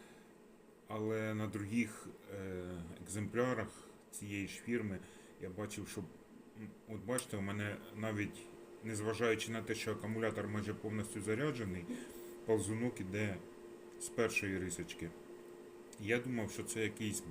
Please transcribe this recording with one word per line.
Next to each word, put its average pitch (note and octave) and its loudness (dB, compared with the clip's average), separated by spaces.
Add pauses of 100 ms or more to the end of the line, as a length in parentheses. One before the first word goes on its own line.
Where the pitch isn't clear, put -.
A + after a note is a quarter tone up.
(880)
Але A2 2
на G#2+ 2
других, G#2 2 (260)
е, F#2+ -4 (400)
екземплярах A2 2 (440)
цієї G2+ -2
ж - -8
фірми G#2+ 2 (420)
я F#2 -4
бачив, G2 -4
що, - -4
м, - -12 (220)
от A2 -4
бачите, A#2+ 0
у G2 0
мене G2+ 0 (200)
навіть, G#2+ 0 (440)
незважаючи A2 4
на A2+ 0
те, A2 2
що A2 0
акумулятор G#2+ 2
майже G#2 2
повністю G#2+ 0
заряджений, A2 2 (600)
повзунок A2 4
іде G2 2 (640)
з - -6
першої G2+ 4
рисочки. E2+ -2 (920)
Я G#2+ 6
думав, A#2+ 0
що A2+ -2
це A2+ 0
якийсь G#2+ 0